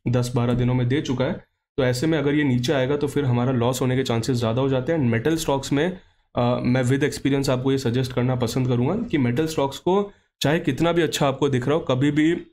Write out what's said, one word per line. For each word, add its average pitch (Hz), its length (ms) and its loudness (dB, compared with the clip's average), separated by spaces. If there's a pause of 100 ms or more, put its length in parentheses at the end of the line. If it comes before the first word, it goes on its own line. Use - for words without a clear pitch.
दस 123 280 0
बारह 120 180 0
दिनों 123 200 0
में 127 140 0
दे 143 140 0
चुका 127 240 -2
है, 175 80 -2 (440)
तो 135 60 0
ऐसे 127 240 0
में 160 100 2
अगर 143 180 0
ये 151 80 2
नीचे 123 300 0
आएगा, 135 240 0
तो 143 100 -2
फिर 143 180 -2
हमारा 123 260 2
लॉस 123 300 0
होने 127 140 0
के 131 80 0
चांसेस 120 340 0
ज़्यादा 117 240 0
हो 135 80 0
जाते 131 220 -2
हैं। 165 80 0
And 120 120 2
मेटल 120 240 0
स्टॉक्स 139 380 -2
में, 175 240 0 (380)
अ, 127 60 0 (220)
मैं 127 200 0
with 135 200 0
experience 139 460 0
आपको 131 220 0
ये 135 60 2
सजेस्ट 123 360 -2
करना 127 220 0
पसंद 123 320 -2
करूँगा 127 280 0
कि 226 220 -2
मेटल 123 300 0
स्टॉक्स 139 300 -2
को 202 340 0 (300)
चाहे 151 180 2
कितना 160 320 0
भी 170 100 2
अच्छा 151 260 0
आपको 135 220 0
दिख 127 180 0
रहा 147 100 2
हो, 156 40 -2
कभी 139 300 0
भी 151 220 2 (200)